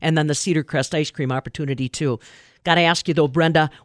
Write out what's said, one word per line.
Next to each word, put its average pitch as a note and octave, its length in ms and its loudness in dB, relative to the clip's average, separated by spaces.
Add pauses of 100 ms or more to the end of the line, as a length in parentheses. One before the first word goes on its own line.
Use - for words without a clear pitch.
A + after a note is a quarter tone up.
and D#3+ 160 2
then D3+ 80 2
the D3 80 2
Cedar D#3 280 0
Crest C3+ 320 -4
ice D3+ 160 -2
cream C3 220 -4
opportunity C3 560 -6
too. C3 320 -4 (420)
Gotta E3+ 200 2
ask E3+ 260 0
you E3 60 2
though, D3+ 120 2
Brenda, D#3 440 2 (140)